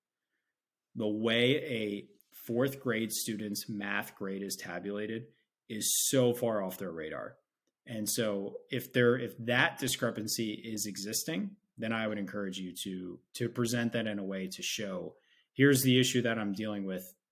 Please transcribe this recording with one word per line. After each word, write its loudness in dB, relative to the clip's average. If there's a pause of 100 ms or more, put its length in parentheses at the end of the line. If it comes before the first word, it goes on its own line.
(960)
The 0
way 4
a -2 (400)
fourth 0
grade -2
student's -4
math -2
grade -6
is -6
tabulated -6 (440)
is -2 (160)
so 4
far 0
off -4
their -6
radar. -8 (500)
And -6
so -2 (120)
if -4
there, 6
if -6 (100)
that 4
discrepancy 0
is -6
existing, -4 (200)
then -2
I 0
would -2
encourage -4
you -8 (120)
to, -6 (160)
to 0
present 0
that 0
in -2
a -6
way -4
to -10
show, -6 (380)
"Here's 8
the 8
issue 4
that 2
I'm -2
dealing -4
with. -6 (200)